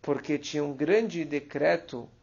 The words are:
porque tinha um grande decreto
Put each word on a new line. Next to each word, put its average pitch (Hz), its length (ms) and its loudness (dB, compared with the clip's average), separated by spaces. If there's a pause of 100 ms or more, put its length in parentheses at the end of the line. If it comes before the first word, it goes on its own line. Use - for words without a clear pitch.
porque 143 380 0
tinha 147 240 -4
um 143 100 -2
grande 170 500 2
decreto 147 840 0 (140)